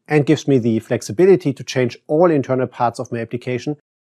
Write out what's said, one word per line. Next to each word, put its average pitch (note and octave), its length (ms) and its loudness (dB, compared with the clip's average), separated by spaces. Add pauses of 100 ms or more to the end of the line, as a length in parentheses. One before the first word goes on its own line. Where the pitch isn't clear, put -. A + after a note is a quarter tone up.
and D3+ 160 2
gives D3 240 0
me C#3 100 4
the A2+ 200 0
flexibility D3+ 760 2
to - 100 -14
change B2 440 -4
all E3+ 240 2
internal C3 360 0
parts A#2+ 320 -4
of B2 140 -10
my A#2 80 -4
application B2 560 -6 (300)